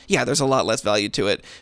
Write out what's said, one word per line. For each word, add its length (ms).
yeah, 160
there's 160
a 60
lot 180
less 160
value 300
to 160
it, 180